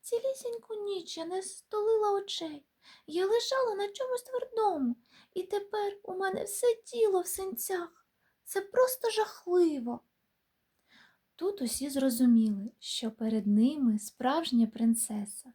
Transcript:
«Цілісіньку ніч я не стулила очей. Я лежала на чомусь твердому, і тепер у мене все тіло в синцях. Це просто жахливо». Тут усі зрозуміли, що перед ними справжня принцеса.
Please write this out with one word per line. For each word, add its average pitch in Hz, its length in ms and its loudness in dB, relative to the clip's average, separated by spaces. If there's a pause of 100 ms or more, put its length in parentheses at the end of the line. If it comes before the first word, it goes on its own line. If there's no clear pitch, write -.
«Цілісіньку 480 720 -6
ніч 392 440 -8
я 330 80 -8
не 370 160 -6
стулила 427 680 -2
очей. 339 540 -6 (420)
Я 349 180 0
лежала 466 500 0
на 403 120 -4
чомусь 508 360 -4
твердому, 427 720 0 (380)
і 359 100 -6
тепер 403 600 -4
у - 100 -10
мене 381 300 -2
все 480 320 0 (100)
тіло 415 360 2
в 359 60 -6
синцях. 381 800 -6 (360)
Це - 180 -4
просто 508 480 2
жахливо». 349 920 0 (1300)
Тут 392 260 -4
усі 254 280 -4
зрозуміли, 233 920 4
що - 320 -6
перед 220 360 -2
ними 226 520 4
справжня 254 680 2
принцеса. 226 880 -2